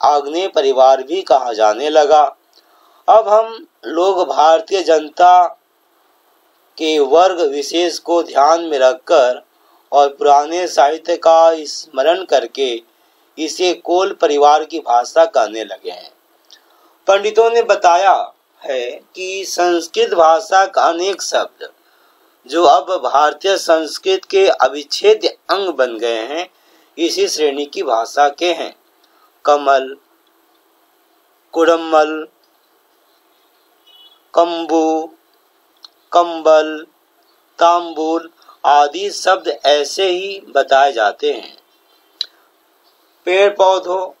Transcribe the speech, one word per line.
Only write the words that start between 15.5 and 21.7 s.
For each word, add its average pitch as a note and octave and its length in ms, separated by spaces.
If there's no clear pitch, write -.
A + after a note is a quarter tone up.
लगे G2+ 280
हैं। - 200
पंडितों G#3+ 420
ने A#3 140
बताया F#3+ 500
है B2+ 280
कि F#3+ 320
संस्कृत F3 680
भाषा E3 520
का D#3+ 160
अनेक E3+ 380
शब्द - 480